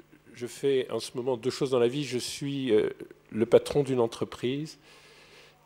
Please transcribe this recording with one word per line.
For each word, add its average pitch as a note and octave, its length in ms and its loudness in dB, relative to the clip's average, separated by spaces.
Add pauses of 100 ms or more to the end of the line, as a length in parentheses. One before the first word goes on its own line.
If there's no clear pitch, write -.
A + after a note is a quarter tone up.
(340)
je A#2 140 -10
fais C#3 440 0
en A2 100 -4
ce - 140 -10
moment B2+ 200 -2
deux A#2 140 -4
choses C3 220 -2
dans C3 80 4
la A#2+ 100 6
vie. C#3+ 160 -4
Je B2 140 -2
suis, C#3 520 -4
euh, G#2+ 160 6 (420)
le A2 160 0
patron C#3 380 4
d'une C3 160 0
entreprise B2 760 -4 (880)